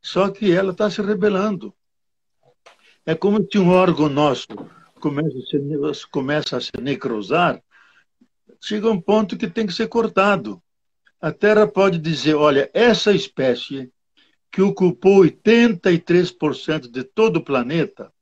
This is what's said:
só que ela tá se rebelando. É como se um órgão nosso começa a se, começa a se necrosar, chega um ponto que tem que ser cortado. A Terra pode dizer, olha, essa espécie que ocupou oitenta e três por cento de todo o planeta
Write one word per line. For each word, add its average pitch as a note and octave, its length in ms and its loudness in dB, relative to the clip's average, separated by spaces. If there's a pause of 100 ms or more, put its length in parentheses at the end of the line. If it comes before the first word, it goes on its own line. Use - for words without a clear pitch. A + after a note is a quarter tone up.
só F#3+ 280 -2
que G3 220 -2
ela F#3 220 0
tá G#3 160 -2
se G#3 120 -6
rebelando. G3 720 -2 (1300)
É D#3+ 80 -2
como G3+ 360 0
se G#3 100 0
um F3 100 4
órgão F3 380 4
nosso C#3+ 400 0 (540)
começa C#3+ 360 -4
a C#3+ 560 -4
se, - 140 -16
começa C#3+ 480 -4
a A#2+ 60 -4
se - 180 -12
necrosar, B2+ 800 -4 (1000)
chega G#3+ 280 -4
um G3 120 -2
ponto G#3+ 360 0
que F3 120 -6
tem A3 180 -4
que F3 60 -8
ser A3 160 -4
cortado. G3+ 760 -2 (560)
A D#3+ 100 -4
Terra G#3+ 380 2
pode F#3+ 300 0
dizer, D3+ 380 -2
olha, C#3+ 380 2
essa G#3+ 380 2
espécie C3 800 -4 (580)
que - 120 -4
ocupou G3 580 4
oitenta G#3+ 720 4
e E3+ 80 2
três F3 320 0
por D3 240 -4
cento D3 340 -6
de B2 140 -8
todo A3 340 0
o D#3+ 60 -4
planeta C3+ 800 -4